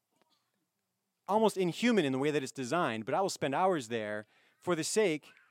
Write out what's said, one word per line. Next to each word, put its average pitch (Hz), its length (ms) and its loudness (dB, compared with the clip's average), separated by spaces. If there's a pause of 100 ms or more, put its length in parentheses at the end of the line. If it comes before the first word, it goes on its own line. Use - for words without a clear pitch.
(1300)
almost 208 300 2
inhuman 190 480 2
in 135 60 0
the 131 80 0
way 147 120 0
that 143 120 0
it's 123 80 -8
designed, 123 540 -4
but 131 100 -4
I 185 60 0
will 190 80 0
spend 139 260 -4
hours 170 320 0
there 107 380 -6 (360)
for 175 140 -2
the 156 80 -2
sake 175 420 0 (240)